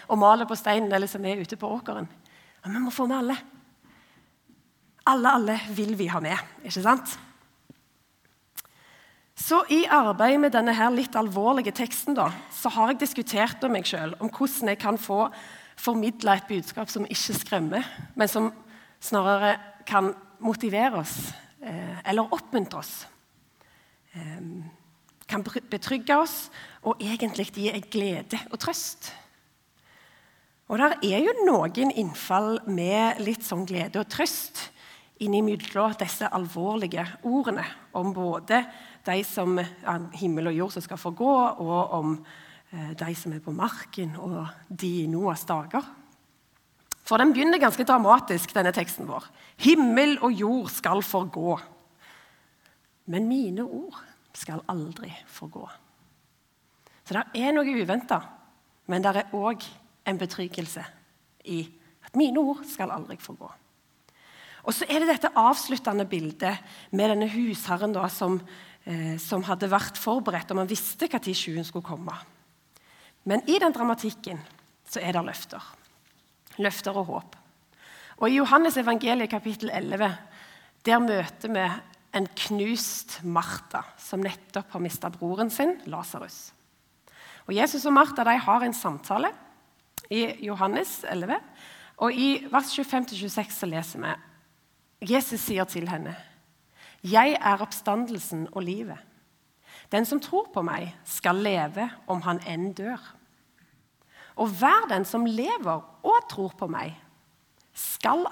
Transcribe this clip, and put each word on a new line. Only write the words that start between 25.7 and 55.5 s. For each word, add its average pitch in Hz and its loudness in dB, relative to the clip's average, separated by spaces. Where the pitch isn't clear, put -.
oss, - 0
og 226 -2
egentlig 208 -2
gi 202 -2
en 202 -6
glede 196 -2
og 226 -6
trøst. - -6
Og 214 0
der 302 4
er 254 2
jo 480 4
noen 233 4
innfall 208 0
med 196 2
litt 220 -4
sånn 185 -4
glede 180 -4
og 208 -4
trøst - -4
innimellom 208 2
disse 202 -4
alvorlige 175 -4
ordene 240 0
om 190 -2
både 180 0
de 190 2
som, 180 0
ja, 175 -4
himmel 170 0
og 156 -2
jord 180 -2
som 175 -8
skal 180 -12
forgå, 233 2
og 175 0
om, 156 0
eh, 160 -10
de 170 -6
som 165 -8
er 156 -10
på 156 -8
marken, 175 -6
og 175 -6
de 175 -4
i - -2
Noas 165 -2
dager. 170 -2
For 226 4
den 277 8
begynner 302 4
ganske 247 4
dramatisk, 233 6
denne 180 4
teksten - -4
vår. 123 -8
«Himmel 277 6
og 247 4
jord 208 0
skal 190 0
forgå, 175 -2
men 196 0
mine 233 0
ord 262 -10
skal - -12
aldri 170 -8
forgå.» - -16